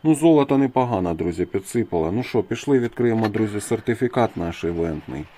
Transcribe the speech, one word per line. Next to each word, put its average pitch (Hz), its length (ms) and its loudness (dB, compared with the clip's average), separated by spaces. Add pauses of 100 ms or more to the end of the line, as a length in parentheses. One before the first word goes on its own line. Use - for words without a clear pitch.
Ну, 156 120 4
золото 143 420 4
непогано, 120 560 0
друзі, 82 320 -2
підсипало. 87 680 -2
Ну 120 120 -2
що, 113 200 -2
пішли, - 360 0
відкриємо, 117 480 0
друзі, 104 340 -2
сертифікат 117 760 -2
наш 85 260 -6
івентний. 82 640 -4 (120)